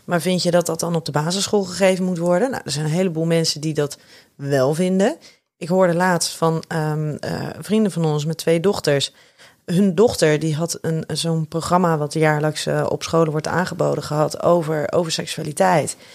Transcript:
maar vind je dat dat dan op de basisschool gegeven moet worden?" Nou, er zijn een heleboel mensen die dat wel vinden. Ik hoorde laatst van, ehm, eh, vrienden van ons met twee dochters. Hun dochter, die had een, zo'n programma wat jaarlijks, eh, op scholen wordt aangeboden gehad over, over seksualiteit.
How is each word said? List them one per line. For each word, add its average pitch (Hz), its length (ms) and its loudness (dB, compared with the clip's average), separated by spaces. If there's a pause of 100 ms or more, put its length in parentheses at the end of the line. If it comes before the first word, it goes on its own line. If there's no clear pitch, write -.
maar 175 160 0
vind 180 220 0
je 175 80 0
dat 170 160 4
dat 165 140 -4
dan 170 140 -2
op 160 100 -2
de 143 80 -8
basisschool 185 520 0
gegeven 185 400 0
moet 185 140 -2
worden?" 175 320 2
Nou, - 140 -6
er - 60 -8
zijn 143 140 -4
een 151 60 0
heleboel 165 340 0
mensen 165 360 0
die 156 140 -2
dat 143 240 -2 (380)
wel 139 380 2
vinden. 190 420 2 (400)
Ik 170 120 -10
hoorde 185 260 4
laatst 175 420 2
van, 160 320 0
ehm, 156 520 -2
eh, 143 280 -6 (120)
vrienden 202 320 0
van 165 120 -2
ons 151 200 0
met 156 140 -2
twee 165 220 2
dochters. 156 520 0 (520)
Hun 190 300 2
dochter, 160 440 4
die 156 160 -2
had 165 260 -4
een, 160 320 -4
zo'n 160 360 -2
programma 165 500 0
wat 147 140 -2
jaarlijks, 151 540 0
eh, 147 220 0
op - 140 -4
scholen 165 280 2
wordt 151 160 -4
aangeboden 160 580 -2
gehad 151 380 -2
over, 160 500 0
over 160 200 0
seksualiteit. 156 840 0 (180)